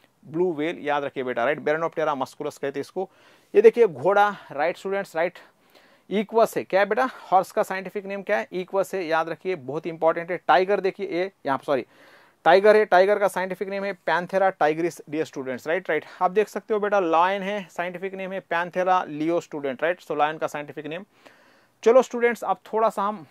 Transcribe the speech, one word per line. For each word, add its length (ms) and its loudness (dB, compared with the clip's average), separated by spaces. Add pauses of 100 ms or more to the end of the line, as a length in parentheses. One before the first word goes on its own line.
(240)
ब्लू 300 -2
व्हेल, 260 -4
याद 240 -2
रखिए 200 -6
बेटा, 220 -2
राइट। 140 0
Balaenoptera 560 -2
musculus 420 -8
कहते 220 -6
हैं 20 -4
इसको। 280 -10 (440)
ये 80 6
देखिए 260 8
घोड़ा, 420 2 (220)
राइट 260 -4
स्टूडेंट्स, 380 -8
राइट। 240 -4 (720)
इक्वस 480 0
है, 60 -2
क्या 160 0
है 60 4
बेटा? 240 0 (220)
हॉर्स 200 4
का 120 0
साइंटिफिक 420 -8
नेम 180 -8
क्या 140 -2
है? 160 -4
इक्वस 420 -4
है, 100 -4
याद 240 0
रखिए, 260 -6
बहुत 320 -8
इंपॉर्टेंट 440 -2
है। 160 -6
टाइगर 320 4
देखिए, 280 -4
ये 240 -4 (140)
यहाँ 120 -2
पर, 60 -10
सॉरी, 220 -2 (600)
टाइगर 320 8
है, 80 4
टाइगर 340 4
का 80 2
साइंटिफिक 420 -6
नेम 140 -6
है 100 -6 (160)
Panthera 420 0 (100)
tigris, 480 0
डियर 160 -4
स्टूडेंट्स, 420 -10
राइट, 220 -2
राइट। 160 -2 (160)
आप 100 0
देख 160 0
सकते 260 -8
हो 60 0
बेटा, 200 0
लायन 440 2
है, 260 -6
साइंटिफिक 440 -10
नेम 200 -10
है 100 -8
Panthera 680 0
leo 320 -2
student, 400 -8
राइट। 180 -2
So 160 -6
लायन 200 0
का 100 -4
साइंटिफिक 400 -10
नेम। 180 -12 (760)
चलो 180 8
स्टूडेंट्स, 420 -2
अब 140 -2 (160)
थोड़ा 160 2
सा 140 -4
हम 280 -6